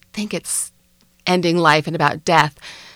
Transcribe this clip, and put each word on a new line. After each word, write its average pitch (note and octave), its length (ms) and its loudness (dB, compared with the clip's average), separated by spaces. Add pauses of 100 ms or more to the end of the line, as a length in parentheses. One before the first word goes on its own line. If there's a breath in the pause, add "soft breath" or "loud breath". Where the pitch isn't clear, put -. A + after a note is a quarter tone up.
(120)
think G#3 220 -8
it's - 360 -8 (560)
ending F3 300 2
life D#3 300 4
and E3 100 -6
about D3 300 -2
death. D3+ 320 2 (380 loud breath)